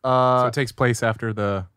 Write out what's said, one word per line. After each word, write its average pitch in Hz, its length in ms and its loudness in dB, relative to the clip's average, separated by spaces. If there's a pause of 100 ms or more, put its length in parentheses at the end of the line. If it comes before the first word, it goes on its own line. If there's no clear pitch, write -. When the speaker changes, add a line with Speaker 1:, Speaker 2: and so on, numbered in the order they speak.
Speaker 1:
Uh, 127 400 2
Speaker 2:
So 123 40 2
it 113 80 -4
takes 135 180 -4
place 123 300 0
after 113 320 -2
the 101 320 -4 (100)